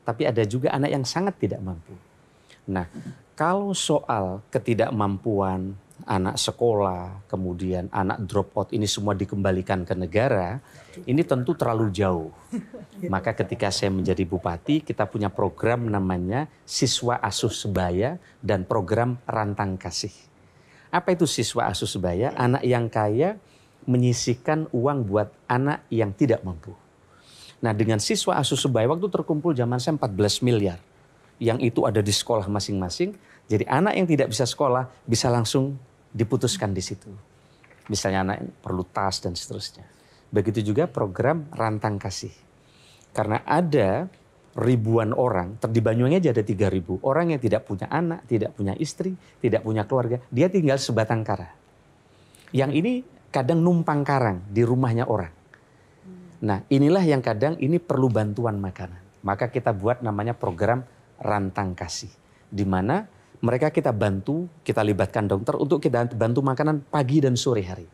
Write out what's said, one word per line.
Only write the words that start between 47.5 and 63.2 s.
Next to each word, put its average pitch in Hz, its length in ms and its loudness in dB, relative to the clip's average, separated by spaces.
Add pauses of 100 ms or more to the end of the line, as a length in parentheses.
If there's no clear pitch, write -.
punya 98 240 -6
anak, 165 380 -2
tidak 107 260 0
punya 98 220 -2
istri, 180 400 -4 (240)
tidak 110 240 2
punya 107 180 0
keluarga. 120 380 -2 (100)
Dia 139 160 4
tinggal 156 320 2
sebatang 110 460 0
kara. 92 260 -6 (1000)
Yang 135 260 2
ini 226 120 0 (360)
kadang 147 320 2
numpang 160 460 2
karang 120 420 2
di 107 160 4
rumahnya 120 400 2
orang. 98 300 -2 (1040)
Nah, 104 320 -2
inilah 147 320 6
yang 147 180 4
kadang 127 380 0
ini 170 240 2
perlu 131 260 2
bantuan 110 540 0
makanan. 90 640 -10
Maka 101 240 0
kita 120 240 0
buat 101 260 0
namanya 107 320 -2
program 104 540 -2 (320)
Rantang 98 560 -2
Kasih, 95 400 -10 (320)
di 104 160 -4
mana 101 480 0 (320)